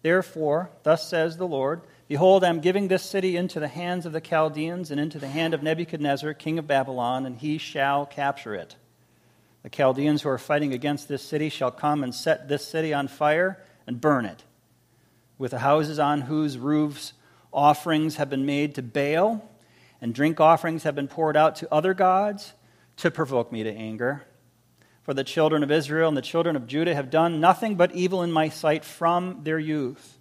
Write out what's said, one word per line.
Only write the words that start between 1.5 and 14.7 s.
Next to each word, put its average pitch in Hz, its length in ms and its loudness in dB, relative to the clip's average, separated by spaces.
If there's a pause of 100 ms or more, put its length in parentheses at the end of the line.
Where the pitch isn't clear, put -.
Behold, 185 340 6
I 180 60 4
am 170 100 0
giving 185 300 0
this 185 160 0
city 185 320 -2
into 180 240 -4
the 147 80 -4
hands 175 360 -6
of 165 80 -10
the 156 80 -4
Chaldeans 156 720 -2
and 143 80 -2
into 147 220 -4
the 139 80 -10
hand 165 260 -2
of 143 80 -4
Nebuchadnezzar, 151 720 -2
king 160 240 -4
of 151 80 -6
Babylon, 131 580 0
and 127 120 -10
he 151 200 -4
shall 143 480 0
capture 139 520 -4
it. 82 180 -12 (880)
The - 80 -16
Chaldeans 139 520 2
who 151 60 -2
are 127 100 0
fighting 147 340 -2
against 143 340 -4
this 139 160 -8
city 151 260 -4
shall 131 220 -2
come 147 320 -2
and 123 100 -6
set 143 360 -2
this 143 180 -2
city 160 260 -4
on 139 140 -2
fire 165 560 0 (240)
and 120 140 -8
burn 139 240 4
it, 92 180 -12 (960)